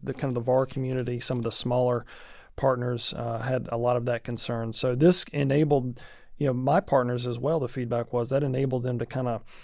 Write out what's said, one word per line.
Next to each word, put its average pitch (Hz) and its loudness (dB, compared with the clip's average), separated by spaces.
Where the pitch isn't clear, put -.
the 135 -6
kind 139 -4
of 123 -2
the 123 -2
var 131 2
community, 127 -4
some 127 -2
of 117 -2
the 117 -2
smaller 123 0
partners, 123 0
uh, 117 -4
had 123 -2
a 117 -2
lot 123 2
of 120 -2
that 120 -2
concern. 117 -4
So 127 0
this 165 8
enabled, 139 2
you 143 0
know, 131 2
my 135 2
partners 123 2
as 117 -4
well, 151 0
the 127 -2
feedback 120 -4
was 120 0
that 139 2
enabled 131 0
them 123 -2
to 123 -4
kinda, 123 -4